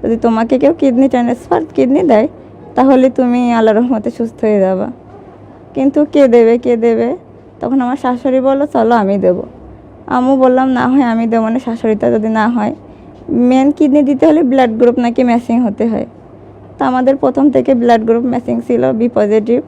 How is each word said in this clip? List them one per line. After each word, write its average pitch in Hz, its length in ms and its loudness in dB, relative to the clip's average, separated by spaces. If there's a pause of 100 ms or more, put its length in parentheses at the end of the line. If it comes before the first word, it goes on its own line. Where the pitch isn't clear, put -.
যদি 226 140 -2
তোমাকে 233 420 0
কেউ 277 140 2
কিডনি 269 360 0
ট্রান্সফার, 247 520 -2 (140)
কিডনি 269 280 0
দেয়, 247 240 2 (480)
তাহলে 262 340 4
তুমি 247 440 0
আল্লাহর 220 240 2
রহমতে 247 340 -2
সুস্থ 233 320 -8
হয়ে 214 160 0
যাবা। 190 280 -2 (880)
কিন্তু 277 400 0
কে 285 140 4
দেবে, 233 300 4
কে 240 200 -2
দেবে? 233 400 -2 (420)
তখন 262 220 -2
আমার 247 200 -2
শাশুড়ি 254 380 -2
বলল, 277 260 0
"চলো, 240 300 0
আমি 202 220 0
দেব।" 185 240 0 (680)
আম্মু 254 300 0
বললাম, 262 320 2
"না 247 180 -2
হয় 262 140 2
আমি 226 260 0
দেবো 220 220 0
না, 233 100 -2
শাশুড়িটা 233 520 -2
যদি 220 180 -2
না 220 180 0
হয়।" 240 280 -4 (540)
মেন 254 420 2
কিডনি 285 320 2
দিতে 269 240 0
হলে 311 160 2
ব্লাড 254 280 2
গ্রুপ 240 280 0
নাকি 240 240 0
ম্যাচিং 240 380 0
হতে 220 260 -2
হয়। - 180 -4 (720)
তো 285 80 -2
আমাদের 254 320 0
প্রথম 269 320 2
থেকে 262 260 0
ব্লাড 233 280 2
গ্রুপ 226 200 0
ম্যাচিং 247 440 -4
ছিল, 247 240 0
বি 233 220 -2
পজিটিভ। 220 540 0